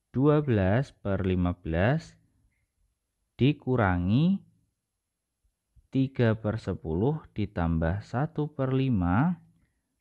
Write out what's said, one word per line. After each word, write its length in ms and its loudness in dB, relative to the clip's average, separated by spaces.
dua 320 2
belas 480 2
per 320 -4
lima 320 0
belas 560 -2
dikurangi 1040 2
tiga 480 0
per 240 -4
sepuluh 560 -2
ditambah 640 -2
satu 480 -6
per 240 -6
lima 720 0